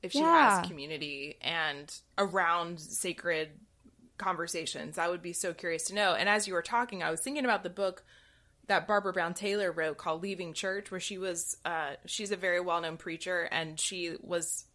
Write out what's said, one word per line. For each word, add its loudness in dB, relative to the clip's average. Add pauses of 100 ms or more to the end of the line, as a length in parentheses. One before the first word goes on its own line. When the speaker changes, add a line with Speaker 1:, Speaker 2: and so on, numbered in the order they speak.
Speaker 1:
if -4
she 2
Speaker 2:
Yeah. 8
Speaker 1:
has 0
community -8
and -2 (240)
around 2
sacred -2 (580)
conversations. -4
I 2
would -2
be -8
so -2
curious -4
to -4
know. 4
And 2
as 4
you -4
were 2
talking, 0
I 0
was -2
thinking -2
about 2
the -4
book -4 (640)
that 2
Barbara 2
Brown 0
Taylor 0
wrote 0
called -2
Leaving -6
Church, -4
where -6
she -6
was, -2
uh, -2 (120)
she's -4
a 0
very 2
well-known 0
preacher, -4
and -4
she -2
was -2 (100)